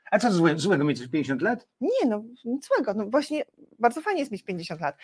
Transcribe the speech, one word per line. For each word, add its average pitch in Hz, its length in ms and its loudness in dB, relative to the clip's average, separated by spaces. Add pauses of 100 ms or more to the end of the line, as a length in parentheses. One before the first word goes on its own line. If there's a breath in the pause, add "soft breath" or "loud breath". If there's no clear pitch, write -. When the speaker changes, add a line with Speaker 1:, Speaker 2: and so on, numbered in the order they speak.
(120)
Speaker 1:
A 208 80 6
co 240 120 2
złe-, 165 280 4
złego 151 240 2
mieć 143 240 0
pięćdziesiąt 135 340 -2
lat? 226 260 -2 (140)
Speaker 2:
Nie, 381 280 2
no 208 140 -2 (220)
nic 254 220 -6
złego, 262 260 0
no 208 120 -2
właśnie 285 380 -2 (360)
bardzo 240 220 2
fajnie 381 180 -2
jest 277 120 -4
mieć 190 120 -10
pięćdziesiąt 170 380 -8
lat. 147 220 -4